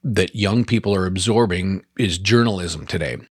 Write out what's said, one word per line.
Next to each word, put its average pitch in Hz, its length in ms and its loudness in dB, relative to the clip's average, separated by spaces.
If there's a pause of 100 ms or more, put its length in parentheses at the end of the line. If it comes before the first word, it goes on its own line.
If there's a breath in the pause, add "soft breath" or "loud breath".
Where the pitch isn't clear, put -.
that 104 320 -2
young 104 300 0
people 101 320 0
are 92 120 0
absorbing 95 760 0 (160)
is 92 180 0
journalism 95 680 0
today. 73 300 -4 (180)